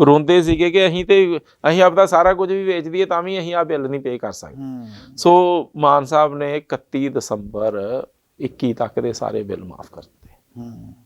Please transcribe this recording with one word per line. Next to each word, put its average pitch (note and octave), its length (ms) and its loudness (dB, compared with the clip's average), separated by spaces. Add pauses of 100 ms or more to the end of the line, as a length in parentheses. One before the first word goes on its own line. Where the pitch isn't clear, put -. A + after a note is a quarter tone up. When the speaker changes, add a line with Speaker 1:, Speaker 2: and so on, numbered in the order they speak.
Speaker 1:
ਰੋਂਦੇ D3+ 400 6
ਸੀਗੇ E3 300 0
ਕਿ F#3+ 160 4
ਅਸੀਂ F3 180 -4
ਤੇ, F#3 340 2 (300)
ਅਸੀਂ F3+ 140 4
ਆਪਦਾ F3+ 220 6
ਸਾਰਾ F3+ 280 4
ਕੁਝ F#3 180 -2
ਵੀ G3 120 -4
ਵੇਚ F3 240 -2
ਦਈਏ F3+ 180 -2
ਤਾਂ F3 180 -2
ਵੀ F#3+ 160 -6
ਅਸੀਂ E3+ 160 -6
ਆਹ E3+ 100 0
ਬਿੱਲ C#3+ 240 -4
ਨਹੀਂ C#3 120 -6
ਪੇ B2 160 -6
ਕਰ G#2+ 140 -8
ਸਕਦੇ। - 240 -18
Speaker 2:
ਹੂੰ। C3 320 -14 (300)
Speaker 1:
ਸੋ F3 600 4
ਮਾਨ C#3+ 280 2
ਸਾਹਿਬ D3 320 0
ਨੇ C#3+ 200 -4
ਇਕੱਤੀ C#3 520 -6
ਦਸੰਬਰ G#2+ 960 -6 (360)
ਇੱਕੀ B2+ 340 -4
ਤੱਕ A2+ 260 -6
ਦੇ A#2+ 140 -4
ਸਾਰੇ G#2+ 300 -6
ਬਿੱਲ G2 200 -10
ਮਾਫ - 280 -20
ਕਰ - 100 -20
ਦਿੱਤੇ। - 600 -20
Speaker 2:
ਹੂੰ। A2+ 320 -18 (120)